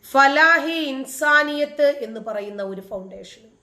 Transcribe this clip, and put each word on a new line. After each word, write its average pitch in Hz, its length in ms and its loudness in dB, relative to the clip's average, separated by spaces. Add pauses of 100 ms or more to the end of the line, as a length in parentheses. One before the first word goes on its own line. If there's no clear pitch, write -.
(120)
ഫലാഹി 311 680 4 (140)
ഇൻസാനിയത്ത് 294 960 0 (160)
എന്ന് 220 140 -12 (100)
പറയുന്ന 208 320 -8 (100)
ഒരു 190 180 -12
ഫൗണ്ടേഷനും 196 720 -16